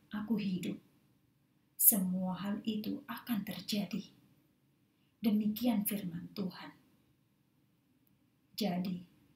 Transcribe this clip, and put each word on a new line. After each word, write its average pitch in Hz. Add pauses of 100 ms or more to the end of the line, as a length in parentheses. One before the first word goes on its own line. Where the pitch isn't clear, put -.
aku 214
hidup." 196 (960)
Semua 185
hal 202
itu 214
akan 214
terjadi. - (1120)
Demikian 214
firman 175
Tuhan. 190 (1800)
Jadi, 180 (300)